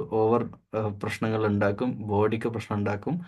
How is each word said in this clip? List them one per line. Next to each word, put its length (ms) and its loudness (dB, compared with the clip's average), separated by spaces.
ഓവർ, 400 2
ആ, 140 0
പ്രശ്നങ്ങൾ 580 -2
ഉണ്ടാക്കും, 600 0
ബോഡിക്ക് 400 2
പ്രശ്നം 300 -4
ഉണ്ടാക്കും. 500 -2